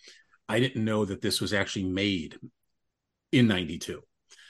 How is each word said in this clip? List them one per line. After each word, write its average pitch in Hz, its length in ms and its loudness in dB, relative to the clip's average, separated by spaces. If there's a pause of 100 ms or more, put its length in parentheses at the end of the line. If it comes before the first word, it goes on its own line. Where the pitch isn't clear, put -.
(500)
I 110 100 2
didn't 127 240 0
know 107 220 2
that 95 160 -6
this 101 180 0
was 95 140 -2
actually 98 320 0
made 92 520 0 (920)
in 123 160 6
ninety-two. 92 540 -2 (480)